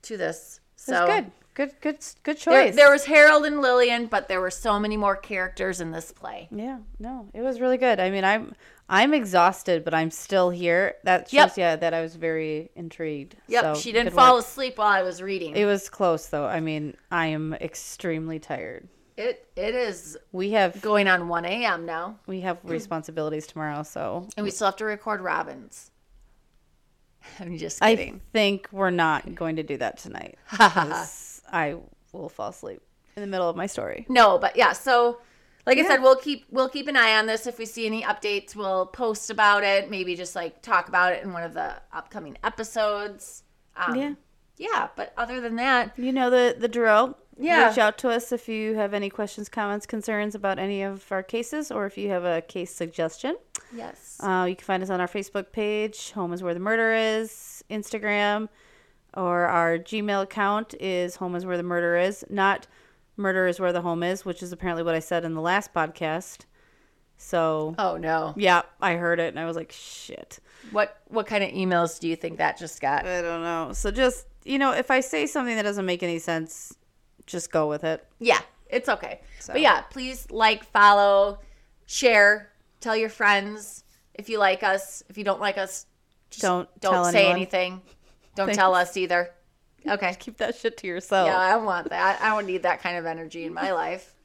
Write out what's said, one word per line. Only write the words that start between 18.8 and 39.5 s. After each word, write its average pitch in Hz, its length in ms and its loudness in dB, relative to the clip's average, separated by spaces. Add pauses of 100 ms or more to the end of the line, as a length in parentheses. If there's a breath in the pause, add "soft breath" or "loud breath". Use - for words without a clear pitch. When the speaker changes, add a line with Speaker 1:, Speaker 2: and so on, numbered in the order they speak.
Speaker 1:
It, 233 400 -6
it 214 200 -4
is 175 420 -6 (160)
Speaker 2:
We 190 180 -4
have 196 300 2
Speaker 1:
going 208 260 2
on 175 220 2
one 170 160 -4
A 214 200 -4
M 170 200 -2
now. 170 420 -8
Speaker 2:
we 190 140 -8
have 180 240 -4
responsibilities 156 840 -6
tomorrow, 151 360 -8
so 165 520 -8
Speaker 1:
And 208 80 -6
we 196 80 -4
still 202 160 0
have 196 80 0
to 214 100 -8
record 208 360 -6
Robin's. 156 760 -8
<laughs> - 1400 -20
I'm 175 180 -10
just 165 240 -4
Speaker 2:
I 220 140 8
Speaker 1:
kidding. 180 240 -8 (140)
Speaker 2:
think 202 400 2
we're 196 180 2
not 165 440 0
going 160 200 -4
to 160 80 -4
do 147 140 -6
that 117 200 -4
tonight - 460 -16
Speaker 1:
<laughs> - 80 -20
Speaker 2:
'cause 170 920 0 (100)
I 160 240 -2 (360)
will - 180 -12
fall 104 200 -10
asleep - 320 -16 (340)
in 208 60 -12
the 202 60 -10
middle 185 220 -2
of 170 60 -4
my 185 120 -6
story. - 420 -8
Speaker 1:
No, 220 280 6
but - 180 -2
yeah, 214 180 4
so 240 460 0 (460 soft breath)
like 262 120 4
I 311 40 2
Speaker 2:
Yeah. 349 60 2
Speaker 1:
said, 269 160 4
we'll 262 140 10
keep, 285 340 -6
we'll 262 180 -2
keep 277 180 -8
an 277 100 -4
eye 226 200 4
on 214 80 2
this. 220 220 -2
If 233 100 -10
we 226 80 -10
see 226 200 -8
any 220 180 -4
updates, 202 520 -4
we'll 190 320 -2
post 220 420 -6
about 208 340 4